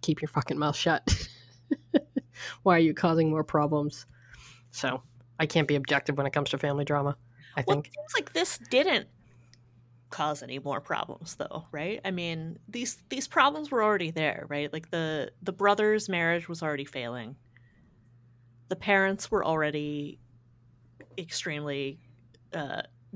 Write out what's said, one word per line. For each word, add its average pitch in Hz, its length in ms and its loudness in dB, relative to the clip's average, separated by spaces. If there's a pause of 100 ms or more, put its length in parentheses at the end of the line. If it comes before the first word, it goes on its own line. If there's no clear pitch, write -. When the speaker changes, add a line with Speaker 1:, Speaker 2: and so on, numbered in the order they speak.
Speaker 1:
keep 151 200 0
your 151 60 -4
fucking 147 320 -2
mouth 147 160 0
shut." - 320 2 (880)
<laughs> - 680 -4
Why 180 120 8
are 165 40 6
you 160 140 6
causing 165 360 4
more 156 160 2
problems? 147 600 2 (640)
So, 127 300 -2 (380)
I 160 60 4
can't 156 220 4
be 147 80 4
objective 139 420 2
when 139 100 0
it 131 60 -2
comes 143 160 2
to 143 80 -2
family 143 260 0
drama, 143 320 0 (400)
I 139 100 -2
Speaker 2:
Well, 392 100 4
Speaker 1:
think. - 120 -4
Speaker 2:
it - 80 -20
seems 605 200 -12
like - 180 -2
this - 260 0 (100)
didn't 285 380 2 (1040)
cause 151 300 -2
any 127 160 -10
more 139 240 -4
problems, - 540 -6
though, - 360 -8
right? 165 320 -6
I 190 60 -4
mean, 165 480 -6 (100)
these, 240 300 -6 (120)
these 277 180 -6
problems 294 420 2
were 240 140 2
already 196 260 2
there, 156 400 -2
right? 147 240 -4
Like, 160 160 -8
the, 156 420 -2 (120)
the 180 100 -4
brother's 214 560 4
marriage 170 400 0
was 165 140 -6
already 147 220 -2
failing. 120 500 -8 (1300)
The 185 60 -4
parents 196 540 2
were 208 160 0
already 147 760 -2 (960)
extremely, 147 840 -6 (540)
uh, 151 280 -6 (340)